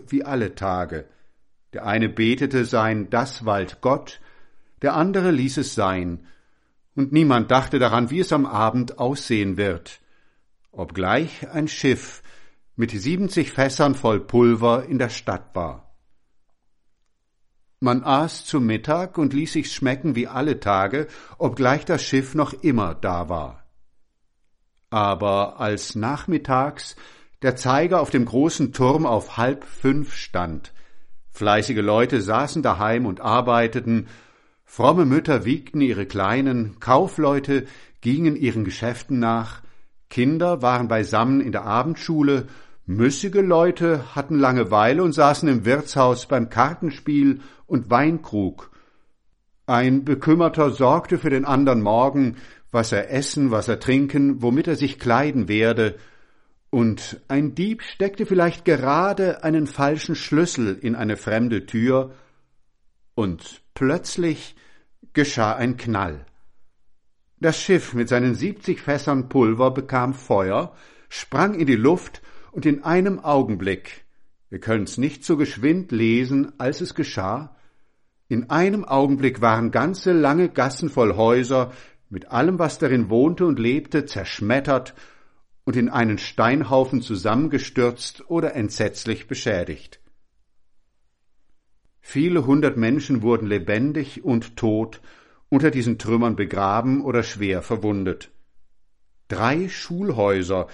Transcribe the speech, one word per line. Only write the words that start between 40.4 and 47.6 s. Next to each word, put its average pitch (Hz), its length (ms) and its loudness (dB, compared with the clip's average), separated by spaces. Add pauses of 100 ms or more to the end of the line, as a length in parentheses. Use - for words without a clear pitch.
waren 123 260 2
beisammen 113 540 2
in 117 100 -4
der 98 140 -6
Abendschule, 139 840 0 (380)
müssige 139 560 0
Leute 170 760 2
hatten 143 240 0
Langeweile 123 640 4
und 170 80 2
saßen 147 380 4
im 113 160 2
Wirtshaus 127 600 2
beim 117 220 0
Kartenspiel 143 920 0 (240)